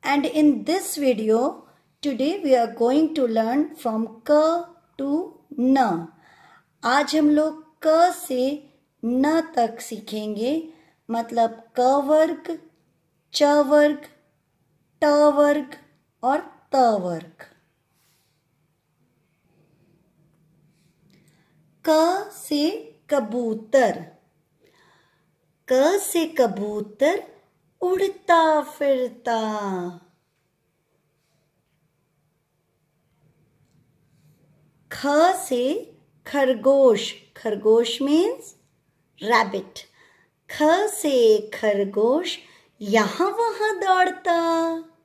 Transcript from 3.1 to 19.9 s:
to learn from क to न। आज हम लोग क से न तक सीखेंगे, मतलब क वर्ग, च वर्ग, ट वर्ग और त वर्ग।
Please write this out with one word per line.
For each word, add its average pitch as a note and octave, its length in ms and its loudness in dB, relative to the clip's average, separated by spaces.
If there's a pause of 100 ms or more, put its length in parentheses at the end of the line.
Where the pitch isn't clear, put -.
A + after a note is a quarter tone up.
to C4 140 0
learn A3+ 360 0 (120)
from A3 300 -4 (240)
क D4+ 100 6 (600)
to D4 300 -4 (300)
न। A#3+ 480 2 (760)
आज C#4+ 320 0
हम D4+ 140 4
लोग D#4 440 -2 (120)
क E4+ 260 4
से C4+ 580 -6 (340)
न C4+ 360 0
तक A#3 400 -4
सीखेंगे, G#3+ 880 -6 (420)
मतलब A#3 680 -4
क B3+ 40 -2
वर्ग, D#4 800 0 (720)
च - 100 0
वर्ग, D4 580 4 (1000)
ट D#4 60 0
वर्ग D4 720 2 (460)
और D4 500 -4
त C4+ 40 0
वर्ग। F3+ 560 0 (4000)